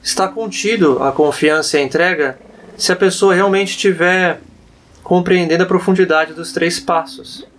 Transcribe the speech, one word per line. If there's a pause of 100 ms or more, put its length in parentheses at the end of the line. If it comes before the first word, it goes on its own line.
está
contido,
a
confiança
e
a
entrega, (380)
se
a
pessoa
realmente
tiver (640)
compreendendo
a
profundidade
dos
três
passos. (140)